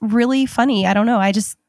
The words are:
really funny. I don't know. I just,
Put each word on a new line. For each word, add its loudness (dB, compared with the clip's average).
really 0
funny. 0
I 2
don't 2
know. 0
I 0
just, -4